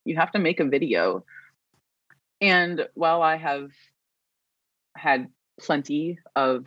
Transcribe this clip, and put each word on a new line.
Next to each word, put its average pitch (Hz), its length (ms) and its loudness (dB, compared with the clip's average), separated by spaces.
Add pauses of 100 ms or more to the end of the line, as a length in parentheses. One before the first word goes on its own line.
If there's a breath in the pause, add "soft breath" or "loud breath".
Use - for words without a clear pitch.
You 160 120 -4
have 175 160 0
to 208 60 0
make 180 200 0
a 165 60 2
video. 95 580 0 (1160 loud breath)
And 175 520 2
while 165 300 2
I 160 140 2
have 143 320 -6 (1300)
had 131 320 0 (320)
plenty 147 600 -4 (160)
of 131 320 0